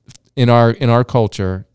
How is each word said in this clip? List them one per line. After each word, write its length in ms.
in 140
our, 220
in 180
our 140
culture 720